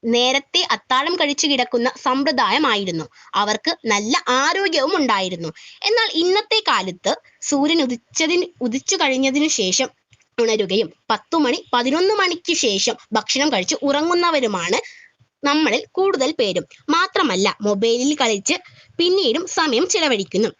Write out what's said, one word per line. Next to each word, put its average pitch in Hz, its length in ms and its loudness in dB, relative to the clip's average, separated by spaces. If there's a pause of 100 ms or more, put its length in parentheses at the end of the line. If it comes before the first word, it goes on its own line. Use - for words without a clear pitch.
നേരത്തെ 254 680 0
അത്താഴം 269 460 -2
കഴിച്ചു 302 300 0
കിടക്കുന്ന 247 460 0 (100)
സമ്പ്രദായമായിരുന്നു. 247 1000 0 (300)
അവർക്ക് 208 420 -2 (100)
നല്ല 214 420 0
ആരോഗ്യവും 330 680 0
ഉണ്ടായിരുന്നു. 190 520 -2 (360)
എന്നാൽ 453 280 2
ഇന്നത്തെ 403 560 0
കാലത്ത് 190 480 -2 (240)
സൂര്യൻ 302 420 2
ഉദിച്ചതിന്, 311 640 -2 (140)
ഉദിച്ചു 247 360 -2
കഴിഞ്ഞതിനു 269 520 0
ശേഷം 240 400 0 (500)
ഉണരുകയും 214 540 0 (180)
പത്തു 220 260 -2
മണി, 269 360 0
പതിനൊന്ന് 294 420 2
മണിക്ക് 349 400 -2
ശേഷം 214 400 0 (180)
ഭക്ഷണം 262 400 0
കഴിച്ച് 196 300 -2
ഉറങ്ങുന്നവരുമാണ് 285 960 0 (680)
നമ്മളിൽ 294 480 0
കൂടുതൽ 320 400 0
പേരും. 185 320 -2 (260)
മാത്രമല്ല, 302 680 0
മൊബൈലിൽ 226 540 0
കളിച്ച് 233 400 0 (440)
പിന്നീടും 359 480 0
സമയം 330 420 0
ചിലവഴിക്കുന്നു. 233 600 0 (120)